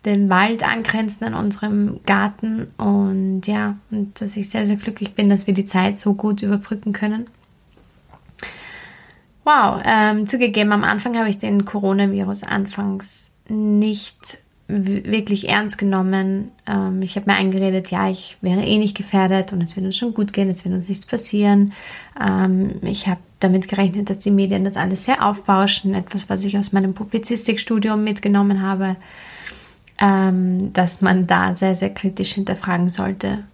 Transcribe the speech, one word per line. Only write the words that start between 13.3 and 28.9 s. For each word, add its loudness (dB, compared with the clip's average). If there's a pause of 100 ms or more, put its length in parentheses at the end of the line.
nicht 0 (280)
w-, -2
wirklich -2
ernst -2
genommen. 0 (160)
Ähm, -2
ich -8
habe -2
mir 4
eingeredet, 0
ja, 0
ich -8
wäre 0
eh 2
nicht 0
gefährdet 2
und -2
es -4
wird -4
uns -4
schon -2
gut 0
gehen, 2
es -4
wird -2
uns -4
nichts -4
passieren. 4 (460)
Ähm, 0
ich -4
habe -2 (180)
damit 2
gerechnet, 0
dass -4
die -2
Medien 2
das -2
alles -2
sehr 0
aufbauschen, 2
etwas, -6
was -4
ich -2
aus 0
meinem 2
Publizistikstudium -2
mitgenommen 2
habe, -2 (1080)